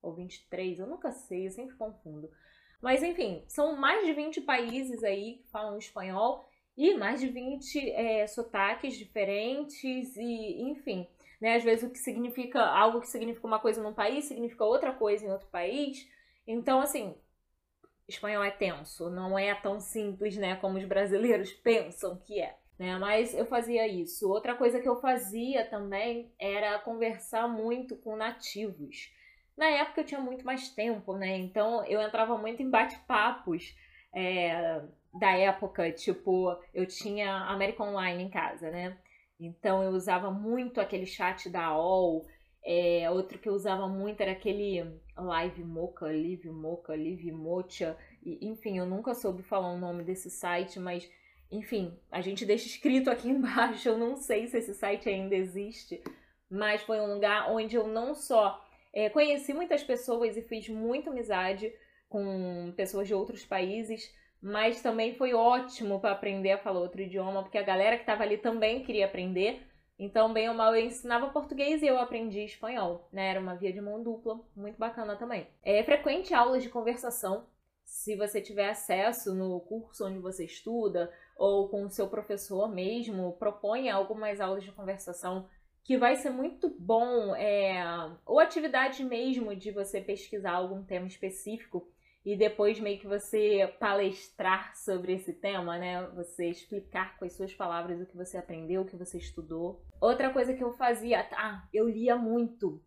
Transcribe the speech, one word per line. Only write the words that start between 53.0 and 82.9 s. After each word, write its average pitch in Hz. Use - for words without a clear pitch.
aqui 240
<laughs> -
embaixo, 240
eu 226
não 247
sei 226
se 240
esse 226
site 208
ainda 196
existe, 190
mas 214
foi 220
um 208
lugar 208
onde 220
eu 220
não 233
só, 220
é, 214
conheci 285
muitas 311
pessoas 233
e 233
fiz 220
muita 233
amizade 208
com 180
pessoas 196
de 214
outros 214
países, 214
mas 214
também 226
foi 247
ótimo 233
pra 202
aprender 196
a 196
falar 190
outro 180
idioma, 190
porque 208
a 202
galera 196
que 233
tava 220
ali 208
também 226
queria 208
aprender, 185
então, 220
bem 220
ou 226
mal, 226
eu 226
ensinava 240
português 294
e 302
eu 254
aprendi 226
espanhol, 208
né? 190
Era 190
uma 185
via 180
de 190
mão 208
dupla, 226
muito 208
bacana 220
também. 226
É 202
frequente 294
aulas 254
de 240
conversação, 233
se -
você 208
tiver 202
acesso 208
no 185
curso 220
onde 190
você 185
estuda, 175
ou 196
com 202
o 202
seu 196
professor 208
mesmo, 190